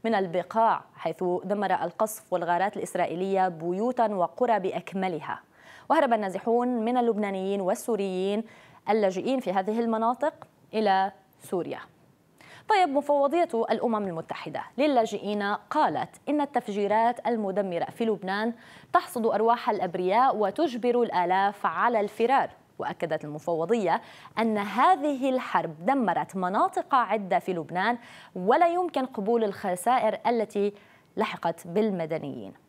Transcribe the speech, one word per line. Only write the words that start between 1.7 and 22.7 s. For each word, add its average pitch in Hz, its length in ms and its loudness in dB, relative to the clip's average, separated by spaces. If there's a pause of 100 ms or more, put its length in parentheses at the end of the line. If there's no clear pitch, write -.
القصف - 580 -4
والغارات 175 440 0
الإسرائيلية 185 720 0
بيوتًا 202 680 -2
وقرى 196 440 0
بأكملها، 185 840 -4 (500)
وهرب 277 220 4
النازحون 226 560 0
من 240 280 0
اللبنانيين 202 640 0
والسوريين 196 840 -2 (460)
اللاجئين 214 500 2
في 196 120 -4
هذه 208 280 0
المناطق 233 540 0 (400)
إلى 196 380 2 (300)
سوريا. 156 360 -6 (920)
طيب، 370 200 4
مفوضية 285 680 2
الأمم 226 520 0
المتحدة - 560 -8 (160)
للاجئين 220 640 0
قالت 202 680 -2 (180)
إن 294 120 0
التفجيرات 220 840 0
المدمرة 196 580 -2
في - 200 -4
لبنان 208 480 -2 (400)
تحصد 247 340 0
أرواح 226 440 2
الأبرياء 185 640 2
وتجبر 240 680 0
الآلاف 190 640 0
على 208 340 2
الفرار. 226 500 0 (280)